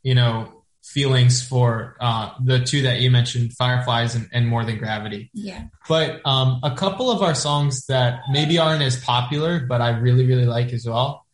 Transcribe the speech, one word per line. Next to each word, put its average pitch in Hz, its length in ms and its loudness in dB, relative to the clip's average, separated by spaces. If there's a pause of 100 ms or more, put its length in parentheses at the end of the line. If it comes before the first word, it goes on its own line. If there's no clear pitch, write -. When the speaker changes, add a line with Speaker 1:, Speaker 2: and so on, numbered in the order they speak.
Speaker 1:
you 131 120 2
know, 113 480 0 (200)
feelings 127 580 2
for, 117 600 0
uh, 113 300 -2 (120)
the 127 160 2
two 131 240 0
that 123 160 0
you 127 100 2
mentioned, 120 440 2
Fireflies 123 600 0
and, 113 180 -4
and 120 140 0
More 117 180 0
Than 110 120 -4
Gravity. 107 560 -8
Speaker 2:
Yeah. 202 300 -12 (240)
Speaker 1:
But, 160 380 0
um, 131 380 2
a 147 120 -2
couple 196 340 -2
of 202 120 0
our 170 140 2
songs 143 520 -2
that 123 320 0 (120)
maybe 151 280 2
aren't 160 240 2
as 127 180 0
popular, 147 640 -2
but 123 160 -2
I 117 160 0
really, 123 280 4
really 127 200 4
like 120 280 0
as 113 120 -6
well. 123 480 -4